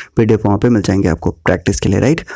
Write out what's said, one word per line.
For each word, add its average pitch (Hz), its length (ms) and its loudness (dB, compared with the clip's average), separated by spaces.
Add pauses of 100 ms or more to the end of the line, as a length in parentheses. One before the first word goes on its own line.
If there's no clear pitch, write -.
(160)
पीडीएफ़ 110 300 2
वहाँ 101 120 2
पे 123 100 0
मिल 117 140 2
जाएंगे 98 260 0
आपको - 220 -2 (140)
प्रैक्टिस 90 360 -2
के - 80 0
लिए, 101 120 0
राइट। 151 240 0 (120)